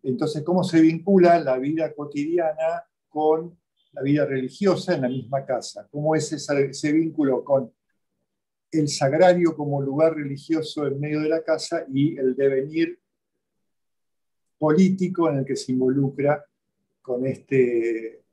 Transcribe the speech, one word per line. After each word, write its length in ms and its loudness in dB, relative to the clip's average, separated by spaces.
Entonces, 420 -4
¿cómo 200 0
se 160 2
vincula 600 6
la 180 0
vida 360 -2
cotidiana 920 -4
con 500 0
la 100 -12
vida 240 2
religiosa 680 -2
en 80 -2
la 80 -2
misma 360 -6
casa? 460 -8
¿Cómo 240 -2
es 160 -2
ese, 360 -2
ese 240 -4
vínculo 520 0
con 300 0
el 160 2
sagrario 680 4
como 260 -4
lugar 340 2
religioso 720 -4
en 120 -4
medio 200 -4
de 100 -2
la 140 0
casa 480 -4
y 260 0
el 180 0
devenir 640 0
político 720 2
en 100 -2
el 60 -4
que 100 -4
se 180 -6
involucra 720 0
con 240 -6
este 1080 -2